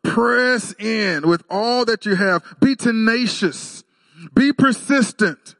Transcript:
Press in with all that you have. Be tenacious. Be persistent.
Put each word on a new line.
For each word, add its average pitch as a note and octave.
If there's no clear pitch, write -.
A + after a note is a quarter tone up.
Press A#3+
in G3+
with E3+
all A#3
that A3
you G3+
have. F#3
Be C4+
tenacious. A3+
Be C#4
persistent. A#3+